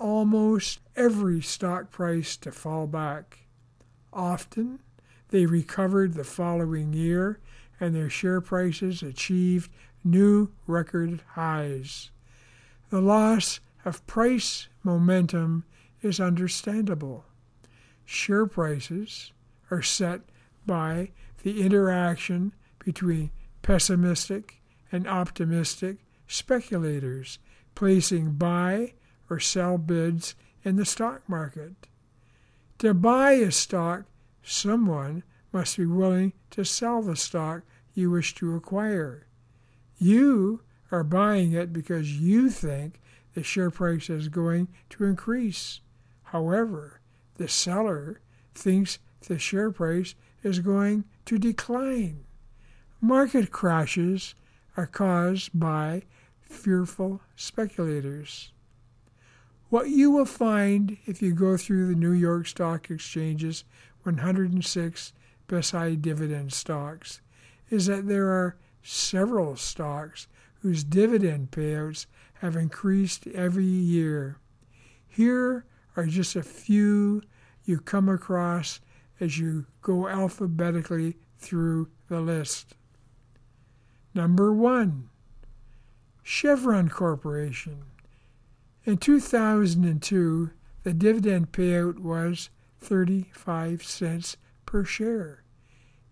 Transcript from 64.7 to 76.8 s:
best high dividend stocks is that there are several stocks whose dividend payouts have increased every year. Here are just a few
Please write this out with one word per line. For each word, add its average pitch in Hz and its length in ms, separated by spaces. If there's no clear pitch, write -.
best 175 240
high 165 220
dividend 151 580
stocks 151 680
is 196 160
that 196 200
there 196 220
are 185 280
several 185 760
stocks 151 720
whose 165 240
dividend 175 680
payouts 151 560
have 170 220
increased 190 720
every 180 360
year. 165 720
Here 247 560
are 170 100
just 170 300
a 170 60
few 208 800